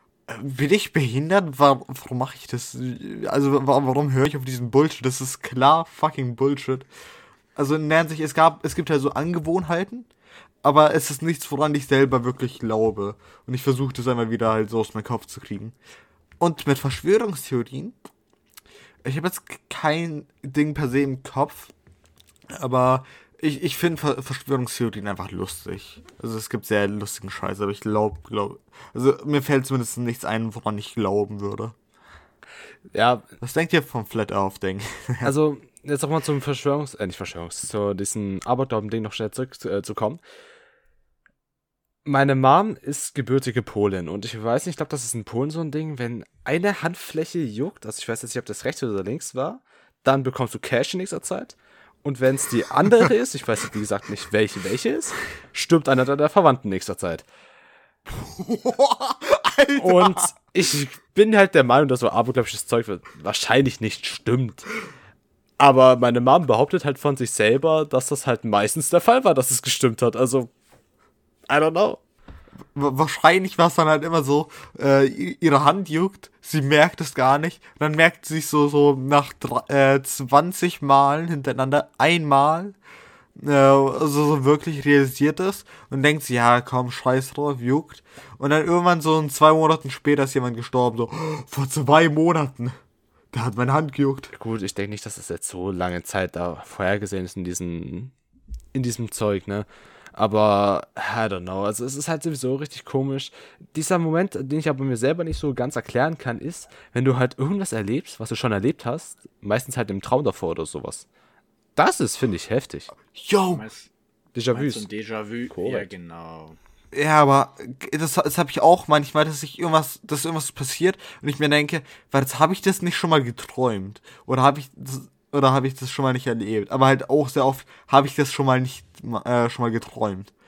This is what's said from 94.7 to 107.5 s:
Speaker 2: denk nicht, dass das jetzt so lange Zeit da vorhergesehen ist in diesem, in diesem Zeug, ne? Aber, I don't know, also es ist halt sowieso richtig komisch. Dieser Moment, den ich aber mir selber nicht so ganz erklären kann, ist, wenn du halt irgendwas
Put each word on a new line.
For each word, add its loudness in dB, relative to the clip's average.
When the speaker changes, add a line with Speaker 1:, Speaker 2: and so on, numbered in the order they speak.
Speaker 2:
denk -6
nicht, -12
dass -10
das -16
jetzt -8
so -6
lange -4
Zeit -6
da -4
vorhergesehen -4
ist -12
in -8
diesem, -8
in -2
diesem -6
Zeug, -2
ne? -4
Aber, 2
I -4
don't -8
know, -6
also -4
es -8
ist -8
halt -4
sowieso -4
richtig -12
komisch. -4
Dieser 0
Moment, 0
den -4
ich -2
aber -2
mir -2
selber 0
nicht -6
so -4
ganz -4
erklären -2
kann, -6
ist, -12
wenn -2
du 4
halt 0
irgendwas -2